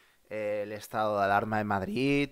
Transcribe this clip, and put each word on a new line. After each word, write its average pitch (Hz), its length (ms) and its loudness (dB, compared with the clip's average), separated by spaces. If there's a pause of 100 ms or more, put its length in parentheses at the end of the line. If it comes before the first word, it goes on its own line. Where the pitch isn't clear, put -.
(300)
eh, 104 340 -4
el 104 80 -10
estado 107 440 -2
de 101 80 2
alarma 107 340 2
en 107 80 0
Madrid 123 640 0